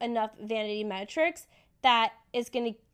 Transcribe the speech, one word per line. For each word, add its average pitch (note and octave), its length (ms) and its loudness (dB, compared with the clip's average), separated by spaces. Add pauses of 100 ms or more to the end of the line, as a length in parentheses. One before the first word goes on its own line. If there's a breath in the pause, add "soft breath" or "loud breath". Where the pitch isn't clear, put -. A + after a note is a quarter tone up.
enough A#3 300 0 (100)
vanity G#3+ 420 -4
metrics G#3+ 640 -2 (360 soft breath)
that A#3 320 4 (180)
is A#3+ 160 -2
gonna A#3 260 -2 (200)